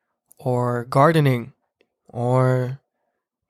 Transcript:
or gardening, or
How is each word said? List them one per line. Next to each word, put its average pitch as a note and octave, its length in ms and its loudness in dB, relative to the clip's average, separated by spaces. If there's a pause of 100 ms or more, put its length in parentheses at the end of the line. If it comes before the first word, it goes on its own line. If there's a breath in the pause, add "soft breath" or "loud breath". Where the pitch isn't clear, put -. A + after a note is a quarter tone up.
(380)
or B2 520 -2
gardening, C#3 640 2 (540)
or B2+ 760 -2 (680)